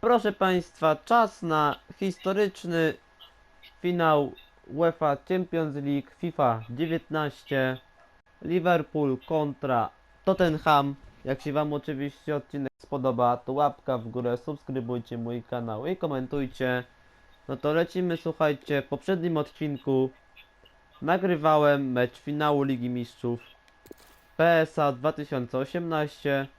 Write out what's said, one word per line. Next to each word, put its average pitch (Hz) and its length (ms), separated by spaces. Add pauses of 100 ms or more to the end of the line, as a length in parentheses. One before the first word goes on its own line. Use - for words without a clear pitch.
Proszę 214 300
państwa, 175 640 (100)
czas 233 360
na 156 340 (220)
historyczny 185 960 (880)
finał 160 500 (420)
uefa 156 440 (120)
Champions 165 460
League 143 320 (100)
fifa 127 520
dziewiętnaście. 143 1080 (640)
Liverpool 160 760 (100)
kontra 139 600 (360)
Tottenham. 156 680 (300)
Jak 135 160
się 147 120
wam 147 200
oczywiście 143 640
odcinek 139 420
spodoba, 123 600
to 131 160
łapka 139 440
w 113 100
górę, 120 300
subskrybujcie 123 800
mój 117 260
kanał 117 420
i 185 120
komentujcie. 131 880 (640)
No 135 100
to 147 160
lecimy, 170 440
słuchajcie, 151 640
w - 60
poprzednim 165 500
odcinku 139 720 (920)
nagrywałem 151 880
mecz 123 260
finału 147 460
Ligi 127 260
Mistrzów 120 500 (1000)
P 165 240
S 160 180
A 143 120
dwa 135 200
tysiące 135 460
osiemnaście. 143 920 (120)